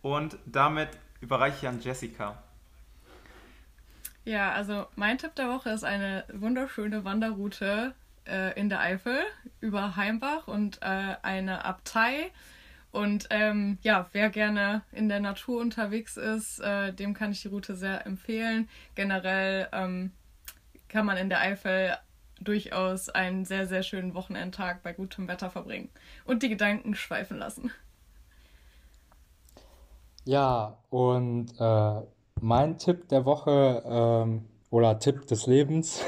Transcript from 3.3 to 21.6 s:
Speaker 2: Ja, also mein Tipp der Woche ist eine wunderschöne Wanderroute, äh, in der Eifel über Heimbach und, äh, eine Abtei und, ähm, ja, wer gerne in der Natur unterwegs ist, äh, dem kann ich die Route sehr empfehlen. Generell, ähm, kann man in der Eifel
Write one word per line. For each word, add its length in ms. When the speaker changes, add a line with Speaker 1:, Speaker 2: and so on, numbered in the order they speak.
Speaker 2:
Ja, 260
also 340
mein 220
Tipp 180
der 140
Woche 220
ist 120
eine 480
wunderschöne 720
Wanderroute, 920
äh, 320
in 100
der 100
Eifel 380
über 360
Heimbach 520
und, 340
äh, 420
eine 420
Abtei 680
und, 380
ähm, 520
ja, 320
wer 160
gerne 520
in 180
der 100
Natur 420
unterwegs 560
ist, 420
äh, 320
dem 220
kann 180
ich 100
die 60
Route 280
sehr 300
empfehlen. 600
Generell, 760
ähm, 400
kann 180
man 120
in 120
der 100
Eifel 560